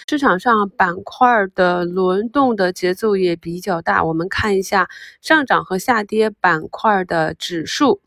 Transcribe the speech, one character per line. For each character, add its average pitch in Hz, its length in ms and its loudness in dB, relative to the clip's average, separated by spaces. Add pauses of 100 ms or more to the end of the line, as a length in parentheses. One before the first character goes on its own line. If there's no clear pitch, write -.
市 302 100 -2
场 196 220 2
上 208 300 2
板 180 320 -2
块 - 260 2 (260)
的 175 300 2
轮 185 460 -2
动 262 260 2
的 185 160 0
节 180 220 -2
奏 208 220 0
也 180 200 0
比 170 240 -10
较 175 220 -4
大， 196 200 0
我 160 120 0
们 165 120 -2
看 202 300 -2
一 190 60 0
下 185 260 0 (320)
上 311 240 2
涨 170 180 0
和 190 160 -4
下 226 240 0
跌 214 280 0
板 170 380 0
块 202 360 0
的 160 300 -2
指 165 320 -8
数， - 400 0